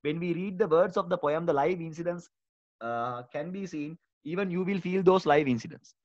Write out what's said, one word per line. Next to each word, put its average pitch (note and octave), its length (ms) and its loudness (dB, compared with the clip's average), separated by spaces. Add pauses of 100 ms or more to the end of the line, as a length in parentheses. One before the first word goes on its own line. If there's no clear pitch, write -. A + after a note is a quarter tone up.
when D3+ 160 -4
we F3 160 -2
read F#3 240 -4
the G#3 100 2
words E3+ 280 4
of F3+ 140 -2
the F3+ 80 0
poem, D#3 280 0
the E3 80 2
live E3 280 0
incidents, E3+ 480 -8 (500)
uh, A#2+ 440 -6 (100)
can D#3 180 -6
be F#3+ 160 -8
seen. D#3 300 -8 (260)
Even F3+ 260 -4
you F3+ 140 -2
will F#3+ 160 0
feel F#3 240 0
those F#3 220 6
live D3+ 220 6
incidents. A2+ 460 -4 (120)